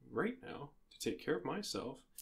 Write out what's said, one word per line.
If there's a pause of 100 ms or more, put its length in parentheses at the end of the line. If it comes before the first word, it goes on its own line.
right
now (200)
to
take
care
of
myself (200)